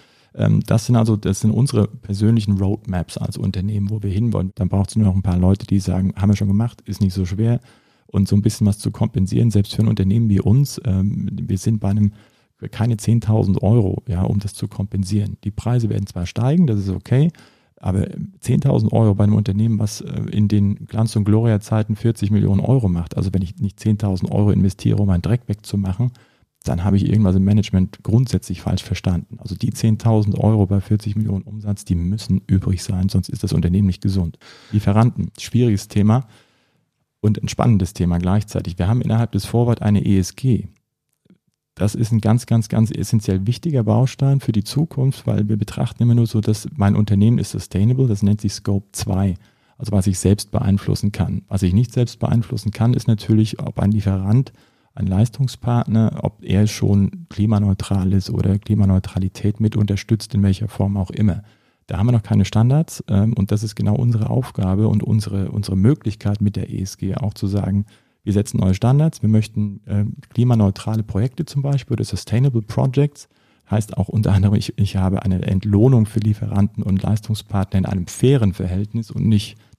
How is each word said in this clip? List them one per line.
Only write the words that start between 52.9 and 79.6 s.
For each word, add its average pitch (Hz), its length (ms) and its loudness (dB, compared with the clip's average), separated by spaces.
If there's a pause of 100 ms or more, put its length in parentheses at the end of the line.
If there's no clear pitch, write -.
ist 117 140 -4
natürlich, 107 520 2
ob - 200 -6
ein 95 100 2
Lieferant 101 640 0 (420)
ein 101 120 -4
Leistungspartner, 113 1160 0
ob - 220 -6
er 104 220 2
schon 98 640 0
klimaneutral 101 800 0
ist 95 160 0
oder 98 300 0
Klimaneutralität 98 1000 0
mit 107 160 0
unterstützt, 104 600 -2
in 101 80 2
welcher 101 260 0
Form 101 300 -2
auch 92 120 -2
immer. 104 340 0 (420)
Da - 100 -8
haben 101 120 0
wir 127 40 2
noch 113 100 2
keine 107 220 2
Standards, 123 640 0
ähm, 101 240 2
und - 200 -2
das 104 100 -2
ist 107 120 -8
genau 104 200 0
unsere 113 340 0
Aufgabe 110 600 -2
und 107 140 2
unsere, 104 480 -2
unsere 98 280 -4
Möglichkeit 104 640 0
mit 101 140 0
der - 120 -8
E 104 140 -6
S - 160 -10
G 95 160 -6
auch 98 180 -4
zu - 140 -6
sagen, 101 400 0 (360)
wir 104 120 -2
setzen 104 240 -2
neue 92 160 2
Standards, 143 480 0
wir 107 80 2
möchten, 107 560 -2
ähm, 104 300 -2 (120)
klimaneutrale 110 760 0
Projekte 113 440 -4
zum 143 160 -6
Beispiel 139 320 -2
oder 110 100 -2
Sustainable 120 560 -2
Projects, 131 720 -2 (400)
heißt 107 260 -2
auch - 140 0
unter 101 240 2
anderem, 98 220 4
ich, - 220 -4
ich 101 180 0
habe 95 260 0
eine 92 180 0
Entlohnung 107 640 4
für 107 160 -4
Lieferanten 104 640 -2
und 101 200 0
Leistungspartner 104 760 -2
in 92 80 0
einem 92 220 -4
fairen 123 440 2
Verhältnis 98 580 -4
und - 140 -4
nicht 104 320 0 (220)